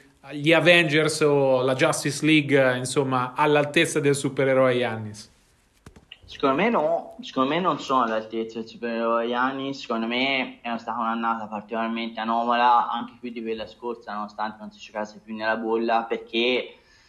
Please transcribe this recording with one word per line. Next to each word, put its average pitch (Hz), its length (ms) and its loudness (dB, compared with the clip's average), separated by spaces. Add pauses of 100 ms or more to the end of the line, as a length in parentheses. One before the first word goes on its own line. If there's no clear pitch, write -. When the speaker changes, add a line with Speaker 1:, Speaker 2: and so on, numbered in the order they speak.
(320)
Speaker 1:
gli 151 200 0
Avengers 156 680 4
o 139 420 4
la 131 120 2
Justice 147 500 0
League, 139 520 4
insomma, 127 580 -2
all'altezza 151 640 2
del 143 160 2
supereroe 131 640 2
Giannis? 110 540 -6 (920)
Speaker 2:
Secondo 135 300 0
me 196 120 2
no, 165 540 0
secondo 131 260 -2
me 156 120 0
non 170 180 0
sono 131 240 0
all'altezza 110 560 -4
del 113 100 -8
supereroe 117 580 -2
Giannis, 135 540 -2
secondo 113 260 -4
me 127 540 -2
è 117 160 -6
stata 113 220 -8
un'annata 113 480 -2
particolarmente 113 720 -6
anomala, 117 720 2
anche 120 280 -8
più 120 120 -12
di 113 100 -12
quella 110 260 -6
scorsa, 117 460 -12
nonostante 107 480 -8
non 104 100 -14
si - 100 -20
giocasse 107 440 -10
più 110 100 -12
nella 110 220 -2
bolla, 117 500 0
perché 117 680 -2 (340)